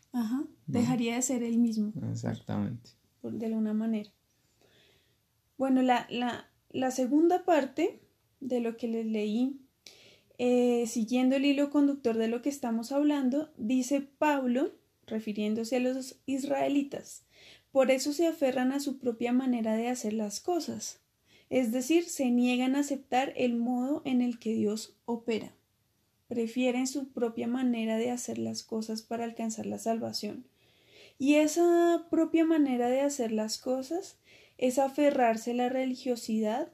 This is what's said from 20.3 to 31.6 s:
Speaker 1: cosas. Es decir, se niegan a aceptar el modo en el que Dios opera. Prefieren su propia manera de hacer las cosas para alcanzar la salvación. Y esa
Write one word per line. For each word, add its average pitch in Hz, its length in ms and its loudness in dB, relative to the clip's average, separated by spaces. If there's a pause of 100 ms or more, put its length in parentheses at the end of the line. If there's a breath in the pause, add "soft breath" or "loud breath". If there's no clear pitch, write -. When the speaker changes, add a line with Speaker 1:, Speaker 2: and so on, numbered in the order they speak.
Speaker 1:
cosas. 294 640 -4 (480 soft breath)
Es 254 220 2
decir, 320 340 2
se 254 260 -2
niegan 247 440 2
a 285 40 2
aceptar 269 560 -2
el 240 200 0
modo 247 500 -2
en 254 160 2
el 247 180 -2
que 220 160 -4
Dios 214 500 -4
opera. 226 480 -4 (760)
Prefieren 247 600 -2
su 269 240 -6
propia 233 360 -4
manera 233 500 0
de 233 120 -2
hacer 240 300 -6
las 226 240 -6
cosas 220 400 -6
para 233 220 -6
alcanzar 226 420 -6
la 202 100 -6
salvación. 226 680 -4 (720 soft breath)
Y 285 160 4
esa 339 760 4